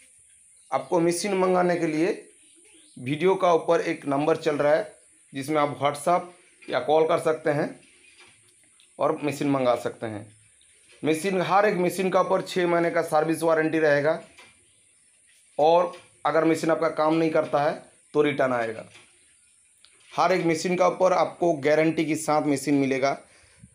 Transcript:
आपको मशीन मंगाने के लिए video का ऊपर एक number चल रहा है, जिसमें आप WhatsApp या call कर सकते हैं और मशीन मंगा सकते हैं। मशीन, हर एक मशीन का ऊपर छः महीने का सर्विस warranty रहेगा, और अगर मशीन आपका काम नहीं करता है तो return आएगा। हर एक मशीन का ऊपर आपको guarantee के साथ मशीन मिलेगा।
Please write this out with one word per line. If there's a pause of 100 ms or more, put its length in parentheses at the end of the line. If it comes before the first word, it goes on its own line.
(720)
आपको
मशीन
मंगाने
के
लिए (880)
video
का
ऊपर
एक
number
चल
रहा
है, (400)
जिसमें
आप
WhatsApp
या
call
कर
सकते
हैं (1200)
और
मशीन
मंगा
सकते
हैं। (800)
मशीन,
हर
एक
मशीन
का
ऊपर
छः
महीने
का
सर्विस
warranty
रहेगा, (1400)
और (340)
अगर
मशीन
आपका
काम
नहीं
करता
है (320)
तो
return
आएगा। (1300)
हर
एक
मशीन
का
ऊपर
आपको
guarantee
के
साथ
मशीन
मिलेगा। (580)